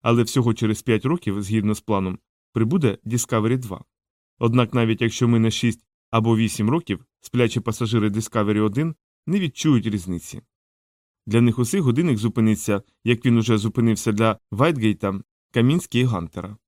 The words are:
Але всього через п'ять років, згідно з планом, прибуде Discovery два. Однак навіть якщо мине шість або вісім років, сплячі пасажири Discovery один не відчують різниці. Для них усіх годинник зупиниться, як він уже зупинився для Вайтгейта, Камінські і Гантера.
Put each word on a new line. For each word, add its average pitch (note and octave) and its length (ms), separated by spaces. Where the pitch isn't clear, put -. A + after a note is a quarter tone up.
Але A#2 220
всього A#2 300
через G#2+ 280
п'ять A2 240
років, A2 360
згідно G#2 340
з - 60
планом, F#2+ 380
прибуде A2+ 520
Discovery A#2 520
два. A2 260
Однак A#2 340
навіть A2+ 280
якщо A#2 260
мине A2+ 240
шість - 340
або A2+ 260
вісім A2 320
років, C#3 360
сплячі A#2+ 380
пасажири A2 500
Discovery G#2+ 520
один C3 340
не F#3+ 140
відчують D3+ 460
різниці. F#2 560
Для A2+ 160
них A#2+ 180
усіх D3 220
годинник C3+ 360
зупиниться, A2 640
як A#2 220
він A#2+ 120
уже A2 200
зупинився A2 540
для A2 280
Вайтгейта, A2 680
Камінські B2 480
і B2 40
Гантера. F#2+ 540